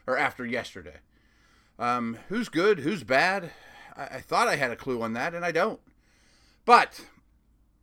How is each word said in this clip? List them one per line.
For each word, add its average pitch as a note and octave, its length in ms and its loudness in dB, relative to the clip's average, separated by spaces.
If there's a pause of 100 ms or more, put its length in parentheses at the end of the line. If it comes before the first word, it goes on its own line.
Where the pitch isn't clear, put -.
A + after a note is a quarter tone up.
or B2+ 100 0
after C3 300 -2
yesterday. G#2+ 500 -8 (840)
Um, A#2+ 400 -2 (100)
who's A3 200 -4
good, F3+ 320 2
who's D3 240 -4
bad? E3 460 2 (440)
I, C#3 100 -12
I C3 160 -12
thought G3+ 280 2
I F3+ 80 0
had C3+ 140 0
a A2+ 60 -6
clue B2 260 -4
on A2+ 100 -4
that, C#3 220 -4
and E3+ 100 -8
I F3 80 -2
don't. F#3 280 0 (840)
But A3+ 380 6 (800)